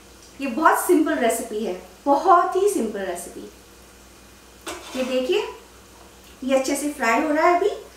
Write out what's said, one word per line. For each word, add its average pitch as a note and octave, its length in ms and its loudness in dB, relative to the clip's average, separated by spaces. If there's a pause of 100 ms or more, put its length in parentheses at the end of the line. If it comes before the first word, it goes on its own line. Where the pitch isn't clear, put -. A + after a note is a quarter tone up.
(400)
ये C#4 60 -6
बहुत D#4+ 400 2
सिंपल D#4 300 4
रेसिपी A3+ 480 -2
है, F3+ 100 -6 (300)
बहुत F4+ 520 4
ही G4 140 2
सिंपल A3 300 -4
रेसिपी। F#3 480 -10 (1500)
ये B3+ 60 -2
देखिए, C4 440 -2 (960)
ये C4+ 140 2
अच्छे C4+ 180 -2
से D4 160 -4
फ्राई A#3 280 0
हो D#4 120 -2
रहा D#4+ 160 2
है F4 80 4
अभी, G4 140 0 (260)